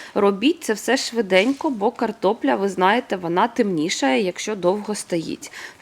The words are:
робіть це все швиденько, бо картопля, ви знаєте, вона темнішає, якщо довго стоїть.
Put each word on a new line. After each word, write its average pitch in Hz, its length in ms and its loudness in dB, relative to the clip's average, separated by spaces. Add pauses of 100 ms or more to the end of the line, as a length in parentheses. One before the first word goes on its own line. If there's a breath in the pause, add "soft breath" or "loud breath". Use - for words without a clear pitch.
(140 loud breath)
робіть 202 500 2
це - 80 -2
все 220 240 0
швиденько, 233 760 0
бо 220 200 0
картопля, 233 680 0
ви 202 120 0
знаєте, 196 480 2
вона 180 320 0
темнішає, 220 720 0
якщо 202 340 -4
довго 208 380 0
стоїть. - 580 -6 (300 loud breath)